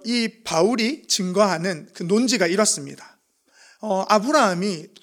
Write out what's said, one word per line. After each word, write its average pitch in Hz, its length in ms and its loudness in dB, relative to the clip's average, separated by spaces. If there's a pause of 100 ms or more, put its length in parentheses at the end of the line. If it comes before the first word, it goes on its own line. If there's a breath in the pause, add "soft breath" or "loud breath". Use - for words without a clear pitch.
이 226 380 -2
바울이 220 640 0
증거하는 180 840 -2
그 - 100 -12
논지가 214 440 2
이렇습니다. 165 680 -4 (600 soft breath)
어, 190 300 -2
아브라함이 202 760 2 (160)